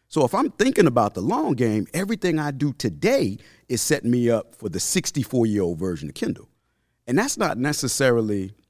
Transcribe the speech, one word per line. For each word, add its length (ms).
So 160
if 100
I'm 180
thinking 360
about 260
the 80
long 300
game, 420
everything 460
I 100
do 220
today 680
is 120
setting 300
me 180
up 280
for 120
the 120
sixty-four-year-old 960
version 300
of 80
Kendall. 320
And 100
that's 220
not 200
necessarily 920